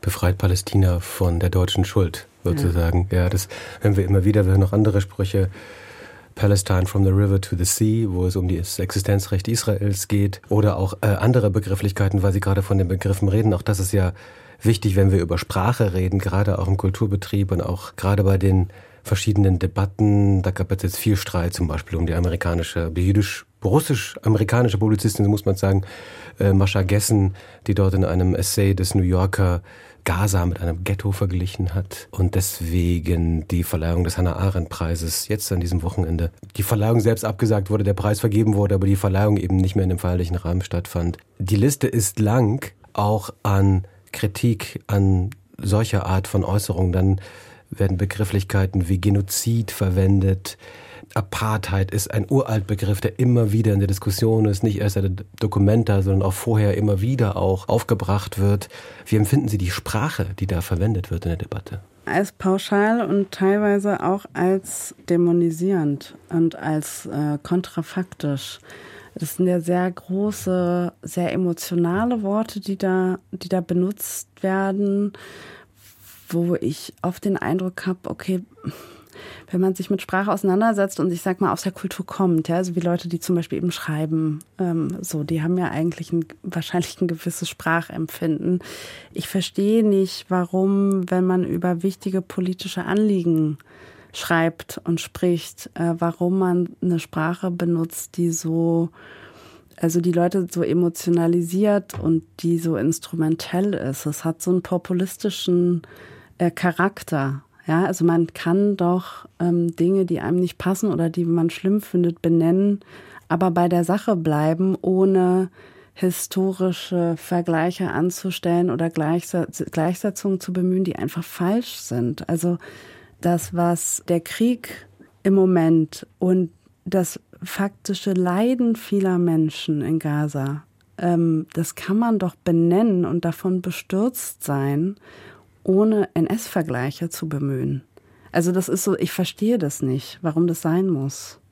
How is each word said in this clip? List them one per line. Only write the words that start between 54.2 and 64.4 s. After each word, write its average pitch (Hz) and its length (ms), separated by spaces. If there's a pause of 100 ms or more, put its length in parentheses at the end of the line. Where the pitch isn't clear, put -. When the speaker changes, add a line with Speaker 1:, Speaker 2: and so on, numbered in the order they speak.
Speaker 1:
ist, 101 180
nicht 104 160
erst 98 180
in 95 200
der - 100 (140)
Documenta, 104 640
sondern 95 240
auch 95 60
vorher 107 440
immer 101 240
wieder 113 360
auch 95 320
aufgebracht 98 720
wird. 101 300 (380)
Wie 110 100
empfinden 117 320
Sie 104 100
die 90 120
Sprache, - 560 (120)
die 95 80
da 90 140
verwendet 92 500
wird 85 140
in 87 60
der 85 80
Debatte? - 420 (260)
Speaker 2:
Als 196 260
pauschal 202 720
und 196 260
teilweise 202 760
auch 190 280
als - 640 (140)